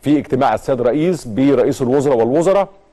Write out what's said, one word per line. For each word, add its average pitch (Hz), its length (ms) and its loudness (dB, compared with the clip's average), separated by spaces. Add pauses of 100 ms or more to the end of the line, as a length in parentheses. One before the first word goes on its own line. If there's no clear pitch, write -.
في 147 160 0
اجتماع 131 360 -2
السيد 120 260 -4
الرئيس 151 480 -2
برئيس 131 540 0
الوزراء 135 360 0
والوزراء. 170 520 0 (220)